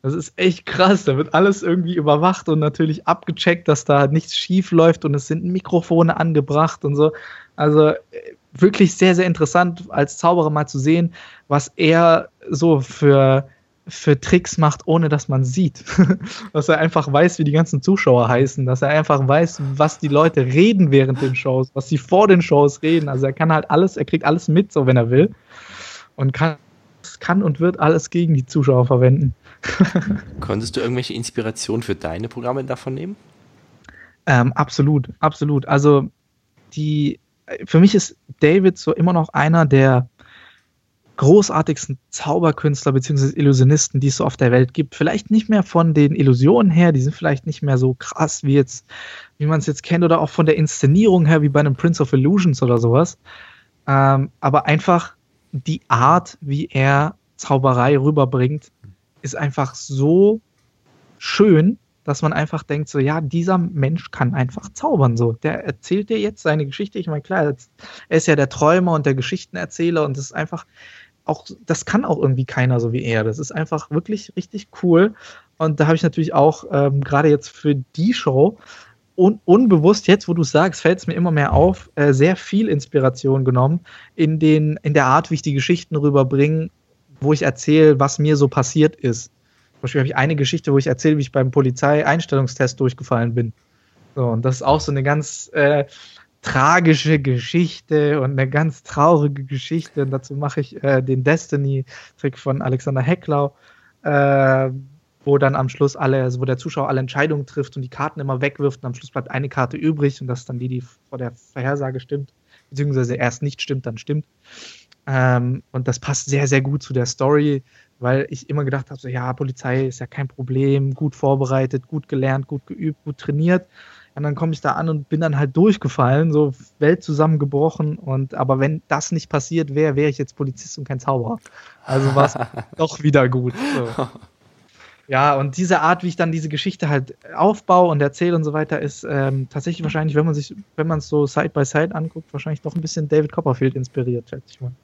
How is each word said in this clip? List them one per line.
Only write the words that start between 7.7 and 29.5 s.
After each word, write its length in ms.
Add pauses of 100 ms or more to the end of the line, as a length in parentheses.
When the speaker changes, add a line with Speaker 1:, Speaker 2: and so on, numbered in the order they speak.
Speaker 1:
äh, 60 (560)
wirklich 440
sehr, 200
sehr 100
interessant, 640
als 280
Zauberer 320
mal 180
zu 120
sehen, 340 (340)
was 300
er 520 (200)
so 320
für, 680 (400)
für 320
Tricks 380
macht, 300
ohne 220
dass 180
man 160
sieht. 400 (360)
<laughs> 340
Dass 160
er 100
einfach 320
weiß, 260
wie 60
die 80
ganzen 320
Zuschauer 460
heißen, 360
dass 160
er 80
einfach 380
weiß, 340 (140)
was 240
die 80
Leute 380
reden 440
während 320
den 140
Shows, 400
was 140
sie 100
vor 280
den 140
Shows 400
reden. 280
Also 180
er 60
kann 200
halt 160
alles, 280
er 80
kriegt 200
alles 220
mit, 240
so 160
wenn 100
er 140
will. 200 (840)
Und 160
kann, 240 (640)
kann 240
und 160
wird 200
alles 300
gegen 240
die 140
Zuschauer 380
verwenden. 500 (260)